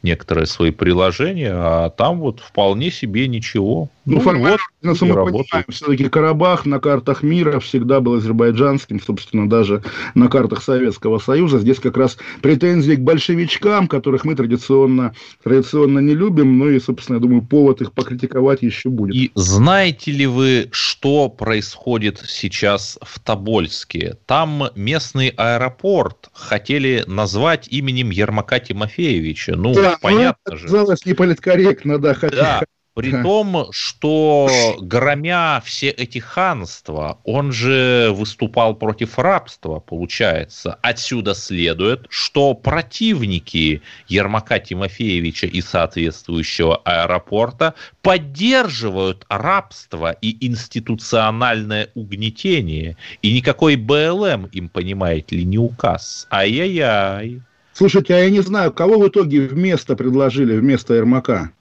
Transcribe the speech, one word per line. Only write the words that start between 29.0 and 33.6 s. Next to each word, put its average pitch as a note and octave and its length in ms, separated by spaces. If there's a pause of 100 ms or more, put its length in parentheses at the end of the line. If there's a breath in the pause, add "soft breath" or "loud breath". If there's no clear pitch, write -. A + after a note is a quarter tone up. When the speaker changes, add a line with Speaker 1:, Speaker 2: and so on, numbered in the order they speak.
Speaker 1:
Ну, G2 180
Speaker 2:
Да, G2 180
ну, - 80
Speaker 1:
понятно G#3+ 460
Speaker 2:
это E3+ 100
Speaker 1:
же. E3+ 100
Speaker 2:
оказалось G3 400
неполиткорректно, F3+ 920
да, C#3+ 160
хотя C#3+ 220
Speaker 1:
Да, C#3 260 (320)
при B2+ 180
Speaker 2:
Ха. B2 100
Speaker 1:
том, F#3+ 480